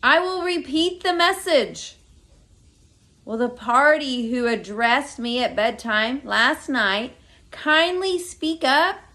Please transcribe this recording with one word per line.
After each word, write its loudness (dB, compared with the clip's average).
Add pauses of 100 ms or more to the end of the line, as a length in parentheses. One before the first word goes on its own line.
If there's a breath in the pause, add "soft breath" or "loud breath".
I 6
will -4
repeat -2
the 0
message. 0 (1300)
Will -6
the 0
party 2
who -2
addressed 0
me -4
at -2
bedtime -2
last 0
night -2 (360 soft breath)
kindly 0
speak -6
up? 2 (140)